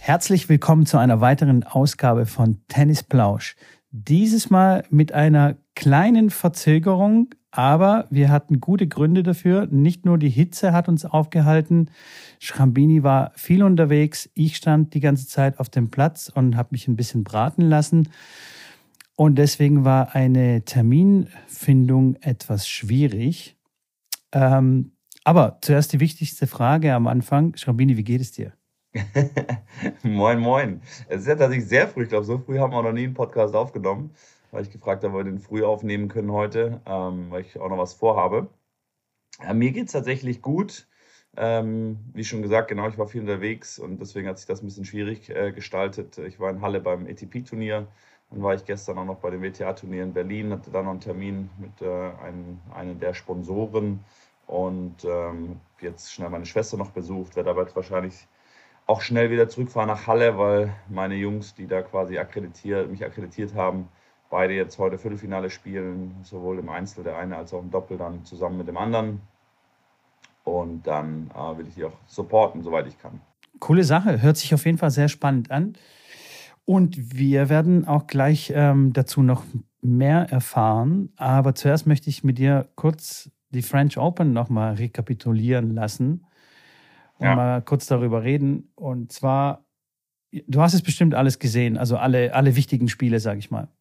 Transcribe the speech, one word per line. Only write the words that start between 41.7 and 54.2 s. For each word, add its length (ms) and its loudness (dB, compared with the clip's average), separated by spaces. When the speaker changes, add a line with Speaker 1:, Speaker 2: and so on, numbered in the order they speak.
Speaker 2:
wie 100 -12
schon 200 -10
gesagt, 240 -2
genau, 200 -8
ich 120 -10
war 80 -4
viel 140 -12
unterwegs 580 -10
und 200 -14
deswegen 280 -12
hat 100 -12
sich 80 -20
das 160 -10
ein 60 -14
bisschen 180 -14
schwierig, 460 -10
äh, 220 -6
gestaltet. 640 -10
Ich 200 -16
war 120 -6
in 100 -10
Halle 180 -6
beim 280 -8
A-T-P-Turnier, 800 -12
dann 140 -12
war 100 -2
ich 120 -8
gestern 340 -10
auch 60 -10
noch 120 -10
bei 140 -8
dem 100 -10
W 80 -8
T 140 -12
A-Turnier 400 -10
in 100 -10
Berlin, 380 -8
hatte 180 -14
dann 160 -8
noch 60 -8
einen 80 -12
Termin 500 -12
mit, 220 -18
äh, 60 -10
einem, 360 -16
einem 240 -14
der 160 -8
Sponsoren 840 -8